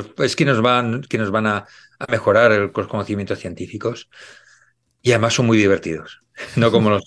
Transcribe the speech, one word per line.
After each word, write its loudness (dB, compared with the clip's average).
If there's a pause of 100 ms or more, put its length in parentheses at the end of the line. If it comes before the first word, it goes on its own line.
(180)
es -2
quienes 2
nos 0
van, 0
quienes -4
nos -4
van -2
a, -2 (340)
a -10
mejorar 4
el, 0
los -4
conocimientos -6
científicos. -10 (920)
Y 2
además 2
son 2
muy 4
divertidos. 0 (180)
<laughs> -16
No 4
como 4
los 0